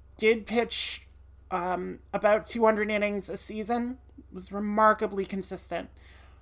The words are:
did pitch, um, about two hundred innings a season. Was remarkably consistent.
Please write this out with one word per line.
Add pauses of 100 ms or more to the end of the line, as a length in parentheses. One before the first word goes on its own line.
(160)
did
pitch, (440)
um, (140)
about
two
hundred
innings
a
season. (340)
Was
remarkably
consistent. (520)